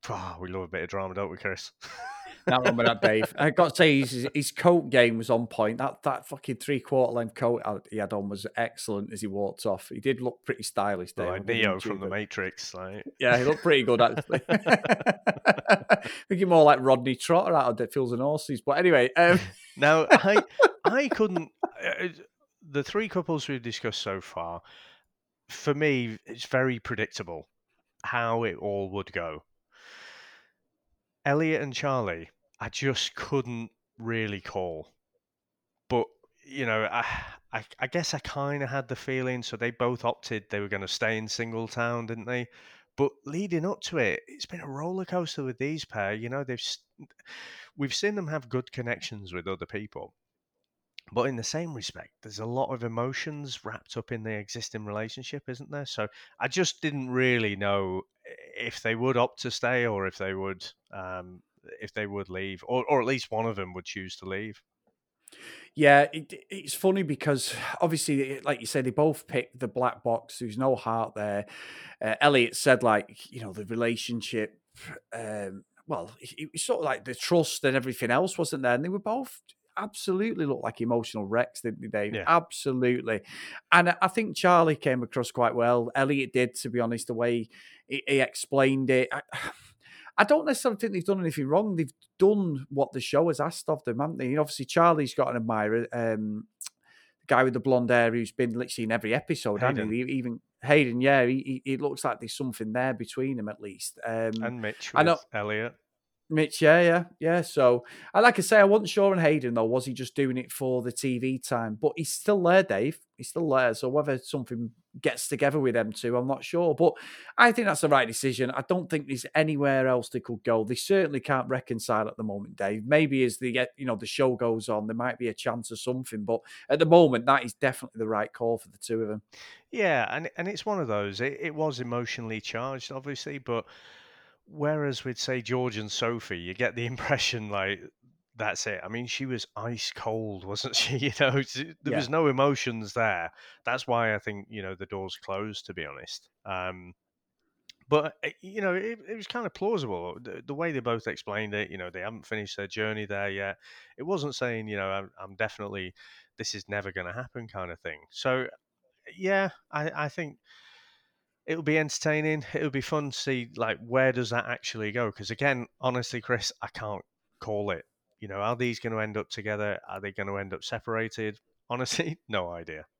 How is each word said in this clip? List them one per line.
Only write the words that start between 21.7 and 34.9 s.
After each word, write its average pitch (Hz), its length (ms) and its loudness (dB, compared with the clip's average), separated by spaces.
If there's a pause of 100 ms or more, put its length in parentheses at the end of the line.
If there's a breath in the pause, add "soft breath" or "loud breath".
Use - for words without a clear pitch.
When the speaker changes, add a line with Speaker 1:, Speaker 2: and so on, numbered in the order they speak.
Speaker 1:
the 143 140 -2
three 220 240 -2
couples 165 400 -2
we've 131 140 -4
discussed 117 400 -6
so 98 180 -4
far, 85 420 -8 (880 soft breath)
for - 240 -2
me, 131 520 2
it's 117 200 -12
very 127 340 0
predictable 101 680 -6 (560)
how 117 400 0
it 101 140 -2
all 101 340 -4
would 98 220 -8
go. 82 300 -6 (1800 loud breath)
Elliot 156 360 2
and 139 120 -6
Charlie, 110 560 -2 (300)
I 101 100 -8
just - 460 -2
couldn't 117 540 -4 (280)
really 110 440 -4
call. 85 500 -6 (1000)